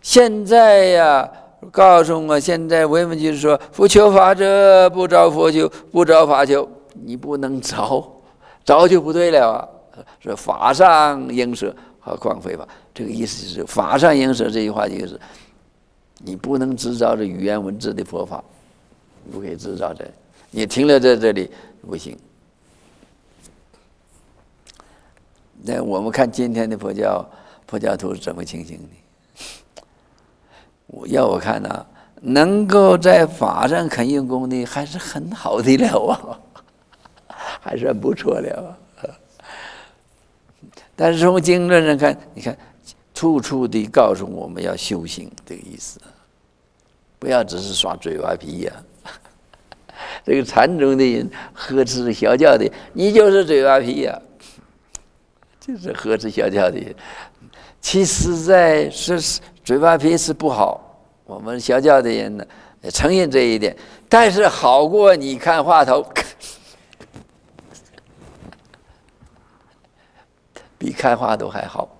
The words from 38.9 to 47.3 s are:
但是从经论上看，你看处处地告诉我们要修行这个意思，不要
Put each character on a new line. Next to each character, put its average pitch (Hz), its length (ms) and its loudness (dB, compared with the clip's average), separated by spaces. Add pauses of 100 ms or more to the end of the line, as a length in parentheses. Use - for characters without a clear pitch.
但 165 160 0
是 165 80 -4
从 180 200 2
经 175 240 0
论 170 200 2
上 151 120 0
看， 143 200 0 (160)
你 - 80 -20
看 120 160 -10 (560)
处 160 260 0
处 127 260 -6
地 110 200 -6
告 110 280 2
诉 95 120 -8
我 90 220 -14
们 87 140 -14
要 90 140 -8
修 87 300 -10
行 85 260 -16 (140)
这 - 100 -18
个 - 60 -20
意 - 160 -20
思， - 220 -20 (1160)
不 127 100 -12
要 127 140 0